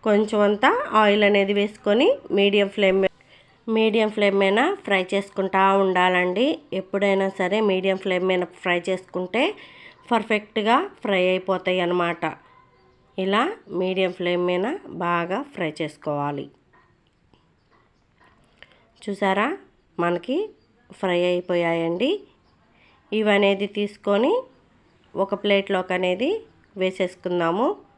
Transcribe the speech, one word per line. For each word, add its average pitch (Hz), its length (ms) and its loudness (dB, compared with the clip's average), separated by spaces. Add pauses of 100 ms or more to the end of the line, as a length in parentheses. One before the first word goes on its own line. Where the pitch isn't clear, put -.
కొంచెం 214 400 2
అంతా 208 220 4 (300)
ఆయిల్ 208 280 4
అనేది 202 320 2
వేసుకొని 208 480 0 (300)
మీడియం 202 380 2
ఫ్లేమ్, 196 240 2 (760)
మీడియం 220 380 2
ఫ్లేమ్ 202 280 2
మీద 202 200 2 (220)
ఫ్రై 196 140 0 (140)
చేసుకుంటా 196 480 -2 (220)
ఉండాలండి. 180 640 2 (340)
ఎప్పుడైనా 196 480 0 (120)
సరే 190 200 0 (100)
మీడియం 190 340 0
ఫ్లేమ్ 185 280 -2
మీద 180 140 0 (180)
ఫ్రై 175 140 0 (120)
చేసుకుంటే 185 520 -4 (720)
పర్ఫెక్ట్గా 220 640 0 (300)
ఫ్రై 196 160 0 (100)
అయిపోతాయి 185 540 -2
అన్నమాట. 175 360 -2 (1000)
ఇలా 196 180 0 (400)
మీడియం 185 380 -2
ఫ్లేమ్ 175 320 -2
మీద 180 140 -2 (400)
బాగా 175 340 -2 (160)
ఫ్రై 160 240 -4
చేసుకోవాలి. 143 640 -6 (2500)
చూసారా, 190 420 0 (580)
మనకి 175 320 -2 (640)
ఫ్రై 180 200 0 (120)
అయిపోయాయండి. 175 800 -2 (1120)
ఇవనేది 202 480 2 (100)
తీసుకొని 208 520 0 (920)
ఒక 196 180 -4
ప్లేట్లోకి 196 540 0
అనేది 185 320 -2 (540)
వేసేసుకుందాము. 185 840 -2 (300)